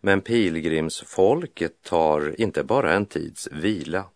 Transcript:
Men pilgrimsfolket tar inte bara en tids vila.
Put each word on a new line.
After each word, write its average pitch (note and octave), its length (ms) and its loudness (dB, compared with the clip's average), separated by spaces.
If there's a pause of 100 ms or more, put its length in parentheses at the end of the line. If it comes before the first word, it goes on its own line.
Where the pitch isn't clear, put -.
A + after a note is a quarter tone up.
Men G2 200 2
pilgrimsfolket F2 1600 0
tar D2+ 600 0
inte F2 220 -2
bara A2 300 2
en G2+ 120 2
tids - 460 -8
vila. F2 540 -4 (100)